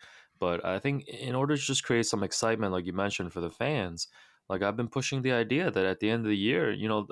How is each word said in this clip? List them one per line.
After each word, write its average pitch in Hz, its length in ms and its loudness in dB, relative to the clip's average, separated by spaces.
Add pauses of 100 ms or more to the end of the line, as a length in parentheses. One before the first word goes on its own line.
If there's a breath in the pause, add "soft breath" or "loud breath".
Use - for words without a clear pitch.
(400 loud breath)
But 87 240 0
I 92 160 0
think 139 280 -2
in 127 280 -6
order 139 220 2
to 135 40 -6
just 135 220 0
create 117 220 2
some 104 180 0
excitement, 107 500 0
like 90 120 -2
you 90 80 -4
mentioned, 95 400 -2
for 90 80 -6
the 85 100 -4
fans, 110 560 -4 (420 soft breath)
like, 95 120 -2
I've 104 160 2
been 120 100 -2
pushing 135 360 -2
the 131 100 2
idea 123 360 2
that - 160 2
at 95 140 0
the 104 100 2
end 117 120 2
of 110 80 0
the 104 80 4
year, 117 340 2
you 101 160 -2
know, 107 240 0